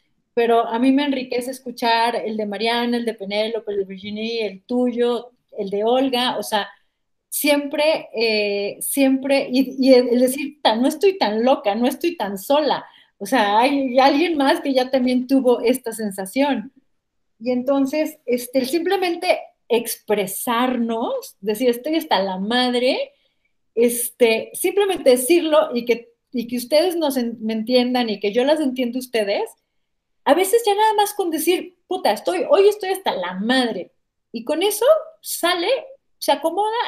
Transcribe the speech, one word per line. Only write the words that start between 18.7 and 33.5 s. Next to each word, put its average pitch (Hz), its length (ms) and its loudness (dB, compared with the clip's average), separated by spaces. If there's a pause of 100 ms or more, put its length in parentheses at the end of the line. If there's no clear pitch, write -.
expresarnos, 233 1700 -2
decir, 220 300 0
"Estoy 269 260 -2
hasta 226 260 0
la 190 160 -4
madre", 247 720 0 (640)
este, 233 800 0
simplemente 370 560 0
decirlo 302 640 4
y 233 100 -4
que, 233 280 -4 (200)
y 240 160 -4
que 247 80 -6
ustedes 320 400 0
nos 285 200 -2
en-, 233 240 -4
me 220 140 -4
entiendan 247 560 0
y 196 100 -6
que 202 120 -2
yo 247 120 2
las 311 160 2
entiendo 254 380 -4
ustedes, 233 520 -4 (760)
a 269 100 6
veces 392 320 2
ya 403 80 2
nada 427 200 2
más 415 200 -2
con 359 160 -4
decir, 320 460 -2 (120)
"Puta, 349 240 0
estoy, 330 380 -2
hoy 392 180 6
estoy 381 220 -2
hasta - 260 -4
la 185 180 -6
madre", 220 580 -2 (400)